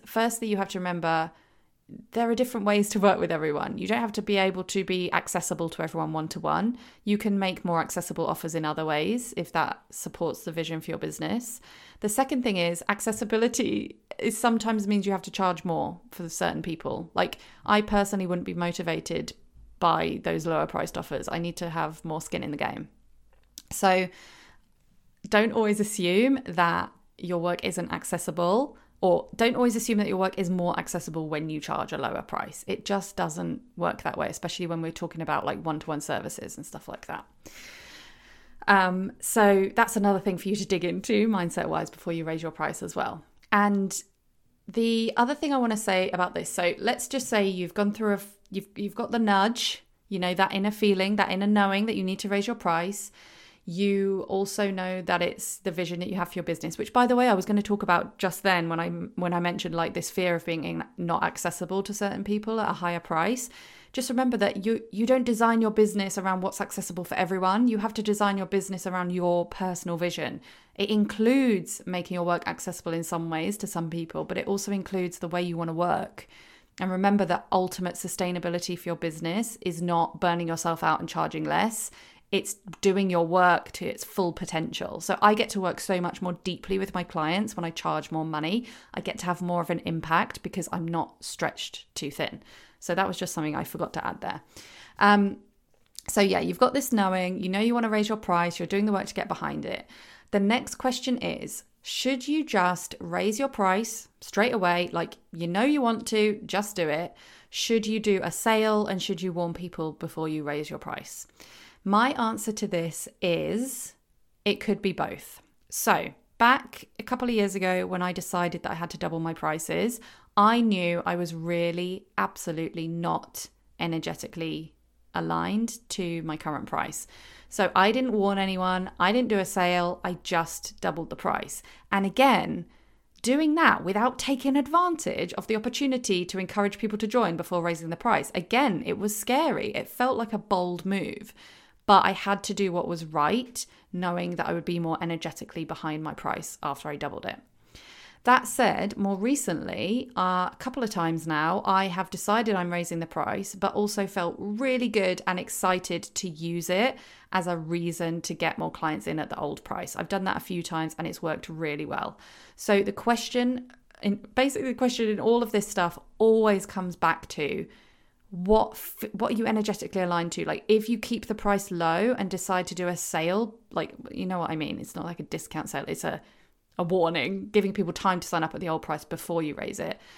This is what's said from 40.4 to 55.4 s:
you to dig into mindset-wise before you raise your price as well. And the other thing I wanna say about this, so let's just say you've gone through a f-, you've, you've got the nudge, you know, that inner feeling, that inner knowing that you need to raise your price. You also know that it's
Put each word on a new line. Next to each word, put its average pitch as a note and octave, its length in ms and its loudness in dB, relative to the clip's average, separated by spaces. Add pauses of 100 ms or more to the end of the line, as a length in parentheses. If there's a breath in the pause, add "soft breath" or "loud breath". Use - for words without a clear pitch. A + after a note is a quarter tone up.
you G#3 60 2
to G3+ 100 -4
dig F3+ 180 0
into G3+ 440 2
mindset-wise E3+ 640 -2
before - 200 -8
you E3 140 -4
raise D#3+ 160 -4
your D#3+ 100 -6
price D#3 300 -4
as F3 140 -8
well. D3 280 -4 (280)
And G3+ 500 4 (640)
the A3+ 480 2
other B3+ 200 4
thing D4 180 0
I C4+ 40 2
wanna A3+ 200 2
say F#3+ 320 2
about F3+ 240 0
this, E3+ 160 -4
so F3 300 2
let's - 280 -2
just C4 220 -4
say G#3 180 4
you've F3+ 280 -2
gone G#3 160 2
through G#3+ 220 0
a - 20 2
f-, - 240 -10 (100)
you've, F#3+ 260 -6
you've G3+ 200 -6
got - 160 -4
the A#3 80 2
nudge, G#3 640 2 (260)
you G3 80 -4
know, F3+ 160 0
that F#3 200 2
inner G3 180 0
feeling, G3+ 460 4
that G3 120 2
inner F#3+ 160 0
knowing G3+ 400 4
that A3+ 100 0
you F#3+ 80 -2
need F#3 160 -2
to G3+ 100 -6
raise G3+ 180 0
your A#3+ 80 -2
price. F3+ 560 -2 (580 loud breath)
You G3 600 2
also G3+ 420 0
know F#3 300 -4
that F3 200 0
it's - 360 -4